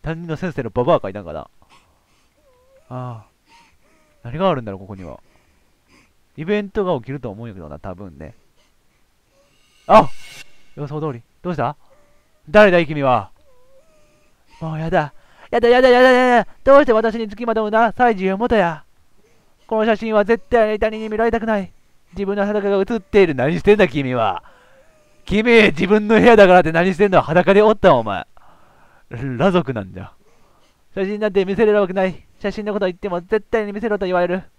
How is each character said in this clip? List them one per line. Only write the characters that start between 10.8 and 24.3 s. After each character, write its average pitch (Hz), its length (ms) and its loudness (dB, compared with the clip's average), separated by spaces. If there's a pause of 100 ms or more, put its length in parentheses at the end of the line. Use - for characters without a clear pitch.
想 147 140 -10
通 151 140 -6
り。 117 100 -16 (180)
ど 180 100 -8
う - 20 -6
し 143 40 -6
た？ 135 200 -4 (720)
誰 208 220 6
だ 175 80 4
い、 160 80 -2
君 151 160 -6
は。 120 280 0 (1300)
も 160 140 -10
う 156 60 -8
や 160 100 -6
だ。 151 240 -2 (380)
や 240 80 0
だ、 233 100 4
や 247 120 6
だ、 262 80 6
や 247 120 6
だ、 262 100 6
や 247 340 2
だ。 - 60 -18 (120)
ど 277 160 8
う - 20 6
し 285 40 2
て 240 80 0
私 220 220 0
に 226 120 -6
付 208 160 -12
き - 20 -6
ま 226 80 -2
と 220 100 -2
う 208 80 -4
な？ 220 220 2
西 240 220 2
条 190 220 -2
元 240 180 -2
也。 170 280 -2 (840)
こ 220 100 -4
の 220 80 0
写 220 120 0
真 220 180 -6
は 208 100 2
絶 226 240 -2
対 220 240 2
に 208 60 -6
他 220 100 -2
人 220 100 -10
に 220 100 -10
見 214 80 -6
ら 226 80 0
れ 226 60 0
た 226 80 -4
く 226 60 -8
な 214 140 -2
い。 180 120 -10 (420)
自 196 120 -8
分 202 100 -4
の 202 100 -2
裸 202 240 -4
が 202 100 0
写 196 160 -2
っ 214 40 -4
て 196 240 2
い 175 40 4
る。 151 80 -4
何 143 220 -2
し 156 40 -6
て 208 140 4
ん - 20 -6
だ、 196 100 2
君 131 280 -6
は。 104 280 -4 (840)